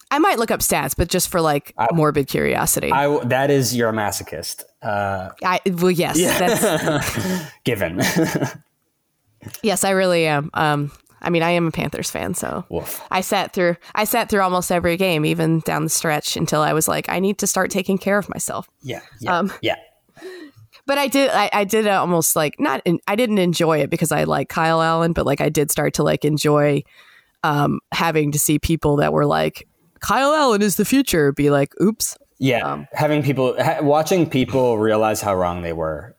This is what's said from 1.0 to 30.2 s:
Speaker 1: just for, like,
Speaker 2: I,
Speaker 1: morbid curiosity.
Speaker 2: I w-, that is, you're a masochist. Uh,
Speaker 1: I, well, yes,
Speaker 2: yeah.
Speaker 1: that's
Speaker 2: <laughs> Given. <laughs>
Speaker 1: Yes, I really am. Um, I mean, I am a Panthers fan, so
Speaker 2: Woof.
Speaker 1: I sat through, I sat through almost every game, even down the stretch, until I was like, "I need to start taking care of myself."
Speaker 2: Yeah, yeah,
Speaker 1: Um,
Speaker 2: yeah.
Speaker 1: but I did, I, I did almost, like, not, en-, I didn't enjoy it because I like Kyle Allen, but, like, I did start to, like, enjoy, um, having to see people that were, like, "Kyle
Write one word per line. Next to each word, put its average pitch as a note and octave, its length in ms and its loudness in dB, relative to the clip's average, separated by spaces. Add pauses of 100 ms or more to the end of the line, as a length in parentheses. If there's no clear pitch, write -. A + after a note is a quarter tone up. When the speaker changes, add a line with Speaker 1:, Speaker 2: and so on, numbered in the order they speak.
Speaker 1:
just F3+ 180 0
for, E3+ 140 0
like, D3 360 0
Speaker 2:
I, A#2 140 0
Speaker 1:
morbid D3+ 380 2
curiosity. - 640 0
Speaker 2:
I C#3 100 2
w-, C#3+ 240 0
that C3+ 240 2
is, B2 240 2
you're A#2 140 2
a A2 40 0
masochist. G#2 720 -6 (180)
Uh, G2 500 -4 (120)
Speaker 1:
I, F#3 220 0
well, F#3 260 2
yes, D3+ 260 0
Speaker 2:
yeah. - 220 2
Speaker 1:
that's E3+ 1160 -2
Speaker 2:
<laughs> - 100 -20
Given. G2 420 -2
<laughs> - 1500 -6
Speaker 1:
Yes, F#3 220 0
I G3 60 0
really F3+ 360 2
am. D3+ 280 0
Um, D3 380 0 (300)
I - 80 -4
mean, E3+ 140 2
I E3+ 80 2
am E3+ 160 2
a D#3 40 -2
Panthers - 380 -6
fan, - 240 -6
so - 360 -8
Speaker 2:
Woof. D#3+ 320 -8 (100)
Speaker 1:
I F#3+ 100 -2
sat F#3+ 320 -4
through, F3 220 0 (200)
I - 80 0
sat A3 260 -2
through G3+ 120 2
almost F3+ 300 0
every F3 260 0
game, F3 280 2
even D#3+ 360 2
down D#3 220 -4
the D#3+ 60 -2
stretch, - 460 -2
until D#3 260 0
I D3+ 120 2
was D#3 140 0
like, D#3 220 -2
"I F3 100 -2
need G3 200 0
to G3+ 80 -2
start F#3 240 -2
taking G3 260 -2
care G3 200 0
of G3+ 120 -4
myself." - 400 -8 (120)
Speaker 2:
Yeah, B2+ 180 -10 (220)
yeah, F3+ 160 -2
Speaker 1:
Um, F#3 140 -2 (100)
Speaker 2:
yeah. - 140 -2 (1120)
Speaker 1:
but C#4 120 0
I C#4 100 0
did, C#4 240 4
I, G#3 220 2
I G#3 100 2
did G#3+ 240 0
almost, E3+ 480 2
like, D#3 240 -2
not, C4+ 260 -2
en-, E3+ 220 2
I G3+ 80 -2
didn't G#3+ 220 2
enjoy E3 420 2
it C#3+ 100 -2
because E3 220 -2
I D#3 140 0
like D3+ 240 -2
Kyle E3 320 0
Allen, E3 320 2
but, D3+ 120 -2
like, C3+ 140 0
I D3+ 100 0
did D3+ 220 0
start D3 240 0
to, D#3+ 80 0
like, D3+ 220 0
enjoy, D3 580 2 (600)
um, C#3+ 360 0 (140)
having D#3 400 0
to D3 60 -2
see D3+ 200 2
people D3+ 380 0
that D3+ 160 2
were, D3+ 120 2
like, D#3 400 -2 (380)
"Kyle C4+ 300 2